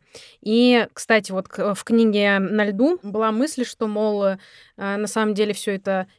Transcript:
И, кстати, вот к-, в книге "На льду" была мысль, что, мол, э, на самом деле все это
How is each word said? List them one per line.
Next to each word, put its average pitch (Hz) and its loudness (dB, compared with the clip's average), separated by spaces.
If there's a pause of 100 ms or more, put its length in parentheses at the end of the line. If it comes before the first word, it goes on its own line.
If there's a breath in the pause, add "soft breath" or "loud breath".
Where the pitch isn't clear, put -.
(420 loud breath)
И, 240 4
кстати, 214 0
вот 190 -6
к-, 196 -4
в - -10
книге 208 2
"На 202 0
льду" 247 0
была 214 -2
мысль, 254 -2
что, - -6
мол, 208 -2
э, 190 0 (400 loud breath)
на 202 -4
самом 214 0
деле 208 0
все 202 -6
это 190 -4 (120)